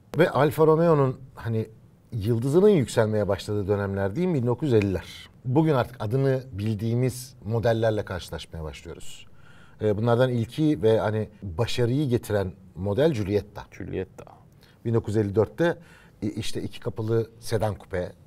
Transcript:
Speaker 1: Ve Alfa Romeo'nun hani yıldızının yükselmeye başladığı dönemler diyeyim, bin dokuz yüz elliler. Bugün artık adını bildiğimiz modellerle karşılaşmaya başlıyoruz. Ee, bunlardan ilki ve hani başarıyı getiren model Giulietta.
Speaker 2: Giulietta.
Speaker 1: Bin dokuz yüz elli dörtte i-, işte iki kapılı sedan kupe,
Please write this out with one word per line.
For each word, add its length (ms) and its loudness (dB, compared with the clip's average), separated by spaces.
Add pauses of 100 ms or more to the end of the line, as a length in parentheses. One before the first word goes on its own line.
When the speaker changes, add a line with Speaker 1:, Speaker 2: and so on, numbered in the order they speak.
(200)
Speaker 1:
Ve 100 4
Alfa 380 2
Romeo'nun 520 4 (160)
hani 340 -4 (420)
yıldızının 580 2
yükselmeye 580 2
başladığı 400 -2
dönemler 480 0
diyeyim, 180 0
bin 140 0
dokuz 260 0
yüz 100 6
elliler. 460 -4 (160)
Bugün 280 2
artık 260 0
adını 520 0
bildiğimiz 840 -4 (100)
modellerle 600 0
karşılaşmaya 580 -10
başlıyoruz. 640 -12 (540)
Ee, 160 0
bunlardan 320 4
ilki 520 0
ve 180 6
hani 300 -2 (140)
başarıyı 640 0
getiren 420 0 (240)
model 360 2
Giulietta. 520 -2 (140)
Speaker 2:
Giulietta. 480 -10 (600)
Speaker 1:
Bin 80 0
dokuz 220 0
yüz 100 4
elli 100 -4
dörtte 420 2 (440)
i-, 100 -4
işte 300 -4
iki 180 -10
kapılı 500 -2 (100)
sedan 360 -2
kupe, 360 -8 (160)